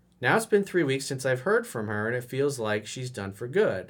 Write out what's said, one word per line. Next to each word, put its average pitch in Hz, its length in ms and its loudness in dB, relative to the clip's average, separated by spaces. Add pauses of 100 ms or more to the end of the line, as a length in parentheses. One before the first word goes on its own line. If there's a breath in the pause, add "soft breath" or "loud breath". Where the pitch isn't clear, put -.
(180 soft breath)
Now 131 160 4
it's 220 120 2
been 202 180 4
three 180 180 2
weeks 135 220 0
since 135 220 -4
I've 127 160 2
heard 233 240 2
from 110 220 -6
her, 107 180 0
and 120 100 0
it 123 80 -6
feels 131 340 -2
like 107 280 -2
she's 127 240 -8
done 98 240 -6
for 120 120 -8
good. 131 440 0